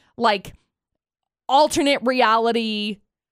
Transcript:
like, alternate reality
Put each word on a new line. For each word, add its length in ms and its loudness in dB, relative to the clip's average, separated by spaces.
like, 340 -2
alternate 560 2
reality 920 0